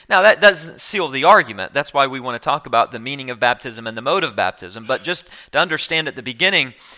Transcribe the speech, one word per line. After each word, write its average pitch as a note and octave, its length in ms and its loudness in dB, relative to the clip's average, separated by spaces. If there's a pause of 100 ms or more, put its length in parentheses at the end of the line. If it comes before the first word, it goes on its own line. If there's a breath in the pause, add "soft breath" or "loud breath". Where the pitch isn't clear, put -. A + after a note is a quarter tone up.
Now, F#3 140 4
that G#3 180 6
doesn't F3 400 4
seal F#3 280 -2
the C3+ 160 -4
argument. C3+ 500 4
That's C#3+ 180 -2
why C#3 140 2
we C3 140 -6
want B2 200 -6
to - 40 -18
talk D3+ 220 -2
about A#2 260 0
the A#2 80 -10
meaning C3 280 -10
of A#2+ 120 -8
baptism A#2+ 480 -2
and A2+ 80 -10
the A2+ 60 -10
mode E3 200 0
of B2 140 -6
baptism. F#2+ 500 -6
But C3 160 -4
just - 260 -8 (220 loud breath)
to C3+ 80 -2
understand D#3+ 480 -2
at C3+ 80 -10
the B2+ 80 -14
beginning, C3 520 -2 (240 loud breath)